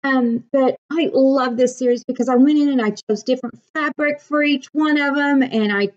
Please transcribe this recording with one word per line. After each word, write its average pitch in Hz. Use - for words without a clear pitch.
Um, 247
but 262
I 311
love 262
this 254
series 247
because 254
I 262
went 294
in 285
and 254
I 208
chose 208
different 254
fabric 294
for 294
each 285
one 302
of 285
'em, 285
and 214
I 202